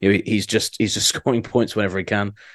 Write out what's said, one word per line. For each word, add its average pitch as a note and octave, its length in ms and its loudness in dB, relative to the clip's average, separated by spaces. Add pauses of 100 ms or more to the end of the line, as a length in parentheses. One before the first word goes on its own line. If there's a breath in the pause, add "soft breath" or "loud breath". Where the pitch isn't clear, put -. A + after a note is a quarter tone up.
you G2 80 4
know, - 20 6
he, G2+ 140 4
he's G#2 220 -2
just, - 320 -2
he's G#2+ 160 0
just - 140 0
<laughs> - 60 0
scoring A#2+ 280 0
points A2+ 320 0
whenever G2 240 -2
he F#2+ 60 -4
can. G2+ 300 -2 (200 loud breath)